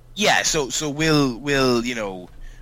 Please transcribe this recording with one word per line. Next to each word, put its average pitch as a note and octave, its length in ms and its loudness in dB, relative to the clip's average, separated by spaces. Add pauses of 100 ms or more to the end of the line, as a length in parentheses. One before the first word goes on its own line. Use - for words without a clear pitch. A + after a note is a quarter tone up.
(160)
Yeah, E3+ 260 2
so, C#3 280 -2
so D3+ 200 -4
will, C#3+ 480 2
will, C3 460 2
you B2 100 -6
know, F#2+ 340 -8 (340)